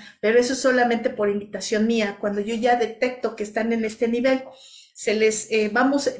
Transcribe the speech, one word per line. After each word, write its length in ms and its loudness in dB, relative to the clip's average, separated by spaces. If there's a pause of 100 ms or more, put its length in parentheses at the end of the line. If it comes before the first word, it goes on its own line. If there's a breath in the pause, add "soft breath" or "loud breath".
(220 loud breath)
pero 160 4
eso 160 4
es 60 0
solamente 500 2
por 220 -2
invitación 560 -2
mía. 340 0
Cuando 200 -2
yo 120 -4
ya 220 2
detecto 600 -2
que 60 -6
están 320 -2
en 100 -2
este 240 -2
nivel, 360 0 (500 loud breath)
se 220 -2
les, 360 2
eh, 220 0
vamos 320 2 (140)